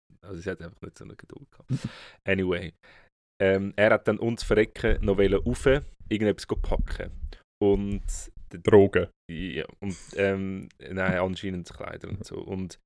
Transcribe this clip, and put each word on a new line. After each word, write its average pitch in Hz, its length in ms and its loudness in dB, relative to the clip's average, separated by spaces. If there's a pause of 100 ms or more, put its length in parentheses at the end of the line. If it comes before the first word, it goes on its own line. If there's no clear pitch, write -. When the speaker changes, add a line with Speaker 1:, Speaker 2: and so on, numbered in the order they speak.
(260)
Speaker 1:
also 92 140 -12
sie 92 100 -6
hat 85 100 -6
einfach 85 220 -18
nicht - 160 -16
so - 60 -18
eine - 120 -18
Geduld - 340 -20
gehabt. - 200 -12
Speaker 2:
<laughs> - 580 -8
Speaker 1:
Anyway, 90 460 0 (640)
ähm, 98 360 2
er 107 180 6
hat - 140 2
dann 107 100 2
uns 117 240 -2
Verrecken 107 600 2
noch 98 120 2
wollen 98 180 6
rauf, - 300 0 (460)
irgendetwas 104 380 0
go - 80 -4
packen. - 560 -2 (500)
Und 101 400 2 (500)
d- 95 60 -12
Speaker 2:
Drogen? 98 480 6 (240)
Speaker 1:
Ja, 80 340 -6 (160)
und, - 160 -6 (200)
ähm, 98 520 -2 (120)
nein, 92 400 -2
anscheinend 92 520 -4
Kleider - 360 -14
und 92 180 -10
so. - 160 -12
Und 95 440 -10